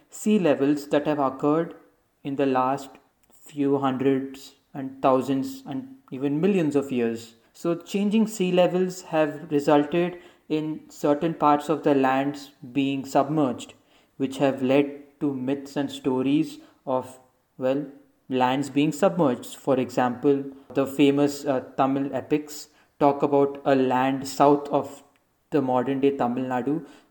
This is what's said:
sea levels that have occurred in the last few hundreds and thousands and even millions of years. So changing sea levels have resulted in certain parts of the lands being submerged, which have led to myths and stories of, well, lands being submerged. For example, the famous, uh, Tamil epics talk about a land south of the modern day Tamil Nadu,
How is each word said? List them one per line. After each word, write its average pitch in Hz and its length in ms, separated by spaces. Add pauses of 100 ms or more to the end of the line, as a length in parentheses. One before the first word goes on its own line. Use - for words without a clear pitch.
(100)
sea 214 280
levels 143 500
that 147 180
have 151 120
occurred 147 560 (500)
in 139 120
the 139 100
last 131 440 (420)
few 143 460
hundreds 135 760 (200)
and 135 260
thousands 131 680
and 131 280 (160)
even 143 300
millions 175 360
of 135 160
years. 117 420 (180)
So 170 220
changing 208 520
sea 185 260
levels 180 500
have 156 480
resulted 151 680 (300)
in 156 400
certain 156 460
parts 147 340
of 147 140
the 151 120
lands 135 580 (200)
being 139 320
submerged, 139 720 (440)
which 135 200
have 135 240
led 139 580
to 143 140
myths 135 420
and 139 140
stories 139 680 (280)
of, 127 320 (400)
well, 135 280 (440)
lands 131 400
being 143 220
submerged. 170 640
For 135 220
example, 131 680 (300)
the 135 120
famous, 143 580
uh, 135 160 (160)
Tamil 139 380
epics 151 540 (300)
talk 139 240
about 139 420
a 143 100
land 131 540
south 143 400
of - 340 (480)
the 151 100
modern 131 400
day 139 160
Tamil 127 280
Nadu, 127 420 (240)